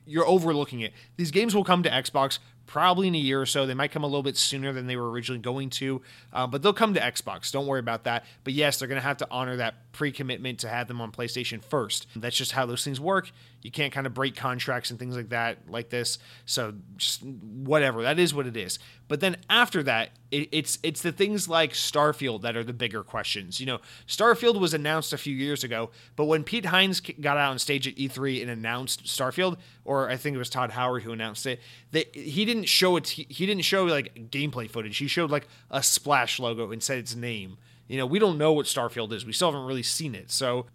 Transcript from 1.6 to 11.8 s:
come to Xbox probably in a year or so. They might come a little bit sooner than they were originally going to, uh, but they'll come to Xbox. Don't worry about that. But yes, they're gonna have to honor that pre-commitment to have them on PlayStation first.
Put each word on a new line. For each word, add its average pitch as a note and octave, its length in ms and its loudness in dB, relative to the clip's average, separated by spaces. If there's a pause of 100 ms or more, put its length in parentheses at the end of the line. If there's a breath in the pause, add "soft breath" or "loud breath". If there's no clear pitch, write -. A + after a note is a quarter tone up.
come F3+ 180 6
to - 60 2
Xbox C3+ 500 2 (260 soft breath)
probably F3+ 420 4
in F3 80 2
a D#3 40 0
year C3+ 220 2
or C3 40 0
so. C3+ 200 2
They C3 80 -2
might C#3 180 0
come D3+ 120 -2
a C#3+ 40 -2
little C#3 160 0
bit C3+ 120 -2
sooner C#3 380 0
than B2+ 140 -6
they B2+ 100 -2
were A#2+ 120 -2
originally A#2+ 320 -6
going C3 280 -4
to, C3+ 320 -2 (320 loud breath)
uh, B2+ 140 0
but C#3 140 -2
they'll G3 120 6
come G#3+ 220 2
to D3+ 40 4
Xbox. A2 500 -4
Don't C#3 160 -2
worry C3+ 140 0
about A#2 240 -4
that. A#2 220 -2 (180 loud breath)
But C3+ 100 -4
yes, C#3+ 240 4
they're C3 120 -6
gonna C3+ 100 -2
have C3+ 180 -2
to - 140 -6
honor B2+ 260 -2
that A2+ 360 -4
pre-commitment B2+ 640 -4
to A#2 80 -6
have A#2 200 -4
them B2 120 -8
on A2 120 -6
PlayStation A#2+ 520 -6
first. A#2 520 -2